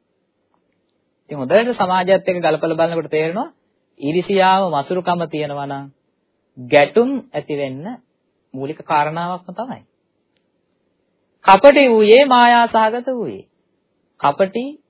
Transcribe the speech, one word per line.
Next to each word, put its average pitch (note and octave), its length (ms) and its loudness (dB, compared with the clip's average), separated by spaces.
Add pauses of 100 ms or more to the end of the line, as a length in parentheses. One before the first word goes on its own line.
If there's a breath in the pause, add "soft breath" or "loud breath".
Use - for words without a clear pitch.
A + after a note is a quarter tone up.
(1200)
ඉතින් - 180 -14
හොඳට F#3+ 360 0
සමාජයත් F#3 380 -2 (120)
එක්ක F3+ 160 -4
ගලපලා D#3+ 380 -2
බලනකොට E3 320 -4
තේරෙනවා E3+ 400 -4 (500)
ඊර්ෂ්‍යාව F#3 720 0
මසුරුකම F3 560 -4
තියෙනවා D3 420 -8
නම් C#3 180 -10 (720)
ගැටුම් C#3+ 520 2 (200)
ඇති D3 260 -8
වෙන්න C#3 300 -8 (680)
මූලික C#3 280 -10
කාරණාවක්ම E3+ 680 -6
තමයි. A3+ 300 -12 (1600)
කපටි C#4 420 6
වූයේ A3+ 380 6
මායා A#3+ 400 4
සහගත A3+ 440 -2
වූයේ. A3 380 -10 (720)
කපටි G3 440 -2 (260)